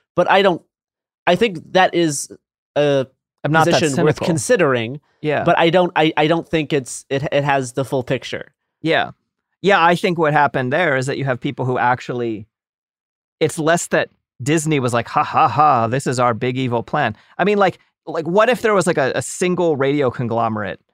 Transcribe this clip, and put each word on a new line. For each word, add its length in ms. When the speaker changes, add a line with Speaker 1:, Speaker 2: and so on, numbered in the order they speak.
Speaker 1:
But 140
I 120
don't, 200
I 100
think 220
that 220
is 340
a 300
Speaker 2:
I'm 80
not 140
that 140
Speaker 1:
position 240
worth 120
Speaker 2:
cynical. 100
Speaker 1:
considering. 760
Speaker 2:
Yeah. 220
Speaker 1:
But 140
I 120
don't, 260
I, 200
I 100
don't 220
think 240
it's, 360
it, 140
it 120
has 300
the 100
full 180
picture. 500
Speaker 2:
Yeah. 300
Yeah, 220
I 100
think 240
what 140
happened 400
there 240
is 100
that 120
you 60
have 160
people 240
who 140
actually, 680
it's 180
less 300
that 220
Disney 380
was 120
like, 160
"Ha, 160
ha, 240
ha, 380
this 200
is 140
our 140
big 240
evil 240
plan." 340
I 60
mean, 120
like, 220
like, 240
what 220
if 100
there 140
was, 120
like, 120
a, 160
a 80
single 540
radio 340
conglomerate 680